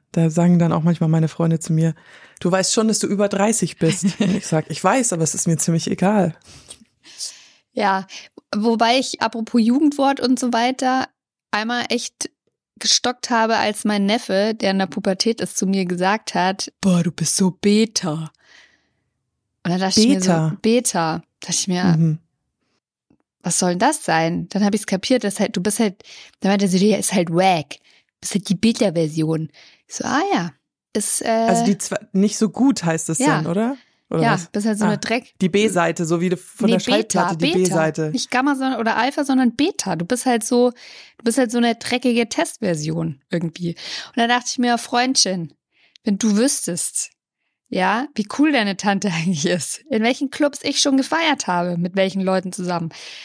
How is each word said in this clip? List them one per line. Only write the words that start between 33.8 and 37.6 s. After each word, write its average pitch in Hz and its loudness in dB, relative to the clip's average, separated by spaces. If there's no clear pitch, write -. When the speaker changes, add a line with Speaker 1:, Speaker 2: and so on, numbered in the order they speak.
Speaker 1:
Oder 160 0
Speaker 2:
Ja, 233 4
Speaker 1:
was? 180 -6
Speaker 2:
bist 208 -4
halt 214 0
so 214 -2
Speaker 1:
Ah, - 2
Speaker 2:
eine - 0
Dreck- - -4
Speaker 1:
die 185 2
B-Seite, 180 2
so 165 0
wie 185 0
von - -6
Speaker 2:
Nee, 180 4
Speaker 1:
der 185 2
Schallplatte, 190 0
Speaker 2:
Beta, 160 0
Speaker 1:
die 180 2
Speaker 2:
Beta. 185 2